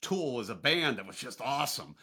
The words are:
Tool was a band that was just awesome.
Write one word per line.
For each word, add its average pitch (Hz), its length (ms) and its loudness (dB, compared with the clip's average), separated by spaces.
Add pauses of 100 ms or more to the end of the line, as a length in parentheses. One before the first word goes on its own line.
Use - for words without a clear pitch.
Tool 170 340 0
was 110 140 -2
a 110 60 -4
band 143 440 4
that 95 80 -8
was 95 100 -12
just - 240 -10
awesome. 123 640 0